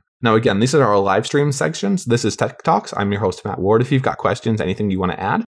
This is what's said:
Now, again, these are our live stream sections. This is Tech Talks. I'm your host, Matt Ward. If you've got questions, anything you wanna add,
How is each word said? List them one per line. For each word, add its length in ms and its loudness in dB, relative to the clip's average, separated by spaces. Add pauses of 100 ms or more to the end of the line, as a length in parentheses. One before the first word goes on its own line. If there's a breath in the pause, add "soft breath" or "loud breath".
(220)
Now, 140 4
again, 260 2
these 120 2
are 140 4
our 120 2
live 260 2
stream 260 0
sections. 540 -2
This 180 0
is 140 -2
Tech 260 -4
Talks. 320 0
I'm 160 -2
your 80 -2
host, 240 -2
Matt 160 -6
Ward. 220 4
If 100 -4
you've 100 2
got 180 -2
questions, 420 -2
anything 280 -2
you 100 -2
wanna 160 -2
add, 280 -2 (140)